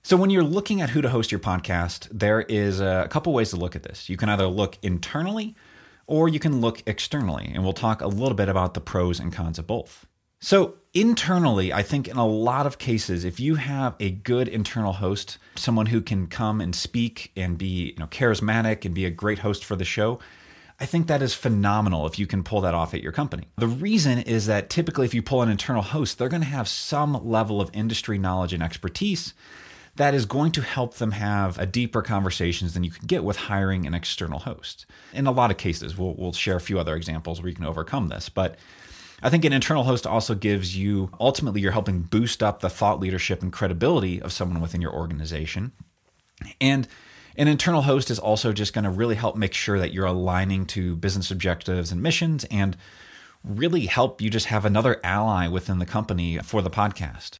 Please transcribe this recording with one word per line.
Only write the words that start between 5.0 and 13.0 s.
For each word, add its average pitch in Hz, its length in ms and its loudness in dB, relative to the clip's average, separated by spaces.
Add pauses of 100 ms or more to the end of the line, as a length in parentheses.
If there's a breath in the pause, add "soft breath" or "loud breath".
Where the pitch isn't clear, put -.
or 156 220 4
you 151 120 0
can 143 200 2
look - 260 0
externally, 95 680 -2
and 92 100 -2
we'll 95 100 2
talk 110 280 0
a 80 80 -2
little 110 280 0
bit 98 120 2
about 92 260 2
the - 60 -2
pros 90 400 0
and 85 120 -6
cons 82 260 -4
of 82 80 -8
both. - 400 -8 (320)
So - 360 4 (180)
internally, 170 800 4
I 101 100 2
think 139 240 0
in 123 120 -6
a 117 80 4
lot 120 400 2
of 135 120 -2
cases, 98 460 -2